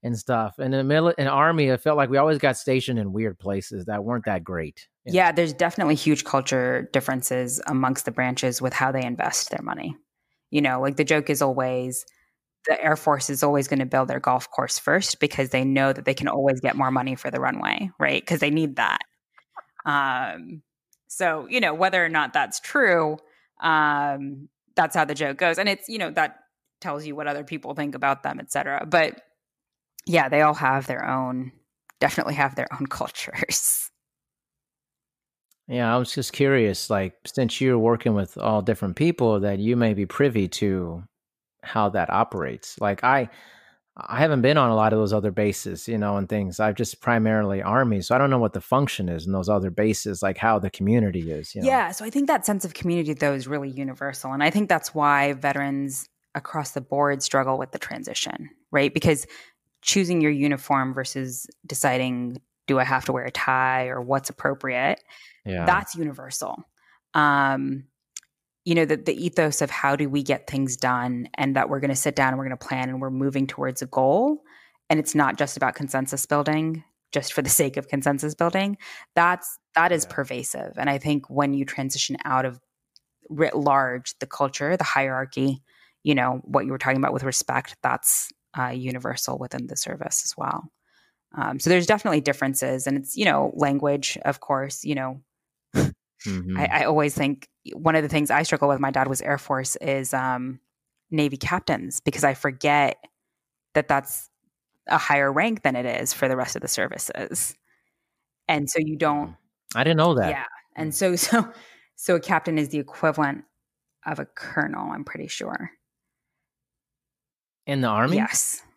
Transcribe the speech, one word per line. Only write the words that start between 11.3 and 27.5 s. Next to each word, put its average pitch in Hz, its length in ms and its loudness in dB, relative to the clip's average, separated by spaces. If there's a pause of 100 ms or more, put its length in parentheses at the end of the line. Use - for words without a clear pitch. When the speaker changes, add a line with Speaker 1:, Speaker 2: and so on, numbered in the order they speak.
Speaker 2:
is 139 120 2
always, 127 640 -2 (600)
the 156 160 2
Air 156 140 4
Force 143 320 0
is 139 140 -2
always 143 260 4
gonna 135 180 2
build 131 220 2
their 127 120 -2
golf 127 300 0
course - 280 -2
first - 420 0
because 139 300 0
they 131 140 2
know 135 280 4
that 135 140 -4
they 135 80 2
can 139 140 -2
always 139 320 2
get 131 160 0
more 131 140 2
money 131 240 -2
for 131 160 -6
the 131 100 -4
runway, - 580 -2
right? 139 260 2
'Cause 175 160 0
they 147 100 2
need 151 260 2
that. 113 240 0 (840)
Um, 131 760 -4 (460)
so, 160 400 -2
you 247 120 0
know, 165 140 0
whether 185 300 2
or 165 40 0
not 151 240 0
that's 135 280 0
true, 170 580 2 (420)
um, 143 880 0 (280)
that's 165 200 2
how 160 80 4
the 147 100 -4
joke 139 240 -2
goes. 170 200 2
And 202 100 2
it's, 196 200 -4
you 220 100 -8
know, 170 120 -4
that 156 300 -2 (400)
tells 156 260 -6
you 147 100 -8
what 147 100 -4
other 143 180 -4
people 143 300 -8